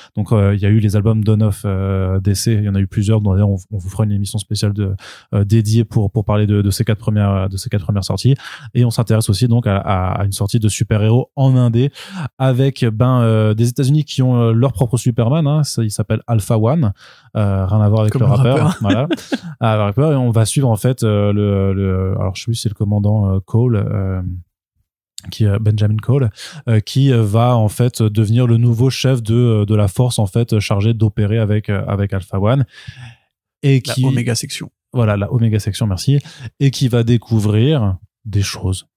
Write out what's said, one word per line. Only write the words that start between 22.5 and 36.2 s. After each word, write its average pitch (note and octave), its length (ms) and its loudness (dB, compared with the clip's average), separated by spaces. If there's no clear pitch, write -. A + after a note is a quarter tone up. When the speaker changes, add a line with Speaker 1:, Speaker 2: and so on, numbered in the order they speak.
Speaker 1:
si - 80 -8
c'est A2 60 -2
le G2+ 60 -6
commandant, G#2 600 0
euh, F#2+ 60 -2
Cole, A#2 360 0
euh, G2 440 -2
qui, A2 160 -2
euh, G2+ 120 0
Benjamin G#2+ 380 0
Cole, B2 340 0
euh, G#2+ 120 2
qui, C3+ 320 2
euh, A#2 100 2
va, A#2 340 2
en G#2+ 120 2
fait, A#2+ 340 -2
devenir A2 440 2
le A#2 120 4
nouveau A#2+ 320 2
chef C3 320 0
de, G#2+ 120 -2
euh, A#2 300 2
de G#2+ 100 2
la G#2 140 2
force, B2 300 -2
en G#2+ 80 0
fait, A2+ 340 0
chargée G#2 340 0
d'opérer G#2+ 440 0
avec, G#2 320 0
euh, G2 160 -2
avec G2+ 260 -2
Alpha F#2+ 260 -6
One. A#2 260 2
Et C3+ 240 2
Speaker 2:
La B2 80 -6
Speaker 1:
qui B2+ 100 0
Speaker 2:
Omega B2 300 0
Section. - 360 -10
Speaker 1:
Voilà, G#2+ 240 0
la G2+ 160 -4
Omega A2+ 260 0
Section, G#2 280 -4
merci. C3+ 340 0